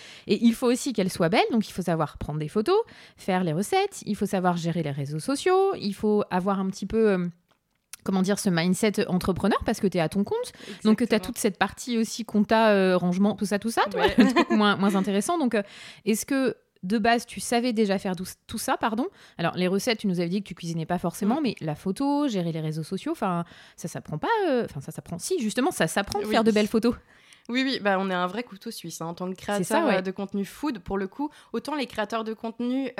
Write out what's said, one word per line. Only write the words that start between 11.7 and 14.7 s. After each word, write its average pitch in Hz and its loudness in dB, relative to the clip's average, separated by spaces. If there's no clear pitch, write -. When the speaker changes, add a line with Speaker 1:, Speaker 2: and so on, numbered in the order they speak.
Speaker 1:
aussi 220 -2
compta, 220 4
euh, 185 6
rangement, 180 2
tout 214 -4
ça, 208 0
tout 226 -4
ça, 370 2
tu - -4
vois, 175 4
Speaker 2:
Ouais. 196 2
Speaker 1:
<laughs> - -6
le 262 8
truc 311 4
moins, 208 4